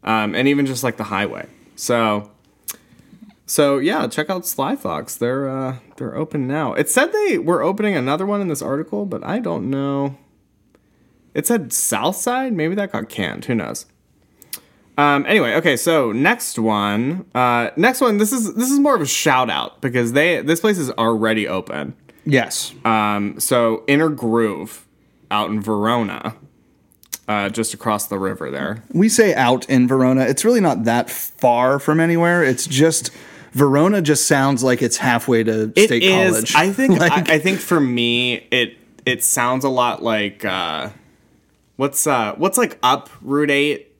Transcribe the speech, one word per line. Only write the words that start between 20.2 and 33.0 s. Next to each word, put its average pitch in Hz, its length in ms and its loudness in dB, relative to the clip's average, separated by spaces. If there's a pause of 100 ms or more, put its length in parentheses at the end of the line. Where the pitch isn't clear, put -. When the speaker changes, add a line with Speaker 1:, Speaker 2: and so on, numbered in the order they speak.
Speaker 1:
this 160 200 0
place 208 180 0
is 131 140 -2
already 110 540 0
open. 73 480 -6 (300)
Speaker 2:
Yes. - 480 -2 (140)
Speaker 1:
Um, 104 520 0
so 117 480 0
Inner 147 220 2
Groove 113 760 -2 (440)
out 104 200 -2
in 107 100 -4
Verona. 110 720 -2 (960)
Uh, 101 200 0
just 107 260 -4
across 104 340 -4
the 101 100 -6
river 92 320 -6
there. 73 320 -6 (100)
Speaker 2:
We 202 160 4
say 214 260 4
out 123 340 2
in 127 200 4
Verona. 131 340 4
It's 131 220 0
really 233 160 4
not 127 240 0
that 117 260 0
far 127 680 0
from 156 220 0
anywhere. 170 440 2
It's 131 220 0
just, 147 440 2 (420)